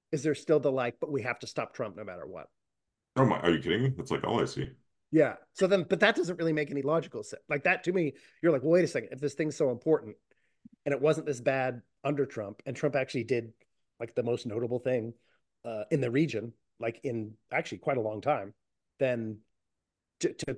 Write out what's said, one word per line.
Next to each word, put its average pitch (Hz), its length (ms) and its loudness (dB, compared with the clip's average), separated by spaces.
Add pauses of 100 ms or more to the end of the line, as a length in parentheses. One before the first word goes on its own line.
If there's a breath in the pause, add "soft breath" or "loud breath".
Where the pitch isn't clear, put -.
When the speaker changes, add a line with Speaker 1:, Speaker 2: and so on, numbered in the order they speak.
(120)
Speaker 1:
is 143 100 -2
there 151 120 2
still 151 260 2
the, 139 120 2
like, 123 280 -2
"But 151 120 -6
we 127 100 0
have 120 180 -2
to - 60 -14
stop - 280 -6
Trump 107 220 -6
no 107 80 -10
matter 87 220 -10
what"? 87 220 -14 (680)
Speaker 2:
Oh 131 80 6
my, 101 160 4
are 87 100 4
you 78 100 4
kidding 85 220 2
me? 135 140 2
That's, - 140 -8
like, - 140 -2
all 117 160 2
I - 40 2
see. - 260 -4 (420)
Speaker 1:
Yeah. 147 240 4 (180)
So - 120 2
then, 190 220 4
but 185 120 0
that 214 160 4
doesn't 180 200 -2
really 165 160 0
make 151 180 -2
any 143 120 -2
logical 147 400 0
sense. - 260 -14
Like, 143 160 -2
that 180 200 2
to 175 80 0
me, 170 220 0 (280 soft breath)
you're 165 100 6
like, 127 100 2
Well, 160 100 2
wait 180 120 8
a 147 40 2
second. 110 240 -4
If 131 80 -12
this 143 140 -2
thing's 151 220 -2
so 139 140 2
important, 117 460 0 (680)
and 139 80 0
it 123 80 -2
wasn't 156 240 2
this 123 160 -4
bad 131 400 2 (200)
under 139 220 0
Trump, 104 400 -8
and 123 100 -6
Trump 143 220 0
actually 127 280 -2
did, 117 280 0 (480)
like, 117 140 -10
the 123 80 0
most 117 240 -2
notable 117 320 -2
thing, 120 340 -2 (540)
uh, 107 240 -6
in 151 100 2
the 120 100 0
region, 117 440 0 (260)
like, 117 240 -4
in 113 280 -4 (200)
actually 123 260 -4
quite 139 200 -2
a - 20 0
long 107 220 -4
time, 110 320 -2 (440)
then 117 400 -2 (800)
to, 147 120 0
to - 260 -8